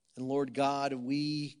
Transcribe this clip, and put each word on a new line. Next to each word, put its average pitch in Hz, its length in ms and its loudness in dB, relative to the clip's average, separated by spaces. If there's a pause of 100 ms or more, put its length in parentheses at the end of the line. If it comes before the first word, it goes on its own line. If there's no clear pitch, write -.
(160)
And 127 120 -4
Lord 135 280 0
God, 139 380 2
we 147 680 -2